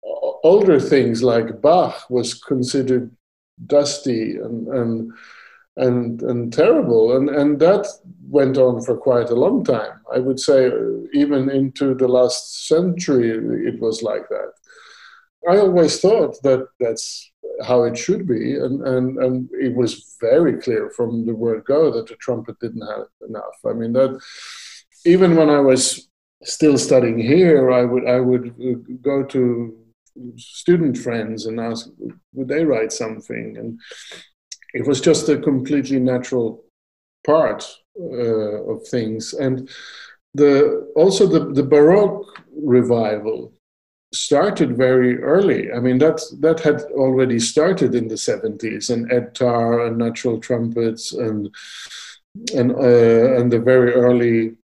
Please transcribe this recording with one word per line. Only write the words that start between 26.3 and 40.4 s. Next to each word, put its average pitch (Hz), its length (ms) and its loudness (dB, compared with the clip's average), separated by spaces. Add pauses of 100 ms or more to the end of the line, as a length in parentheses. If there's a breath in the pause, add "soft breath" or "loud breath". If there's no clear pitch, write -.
still 147 340 2
studying 117 420 2
here, 135 520 4
I 123 120 4
would, 123 240 -2
I 123 120 2
would, 123 420 -2
uh, 123 400 -6
go 139 220 -2
to 120 540 -2 (600)
student 160 600 0
friends 110 480 -6
and 113 140 -8
ask, 113 280 -8 (460)
would 131 160 -10
they 156 160 0
write 113 260 0
something? 110 640 -10
And 113 220 -12 (960 loud breath)
it 123 120 -6
was 139 140 0
just 160 300 2
a 143 80 2
completely 135 600 -2
natural 123 640 -2 (600)
part, 156 400 0 (340)
uh, 113 760 -4
of 113 140 -12
things. 113 460 -6
And 131 360 -4 (640 loud breath)
the, 143 600 2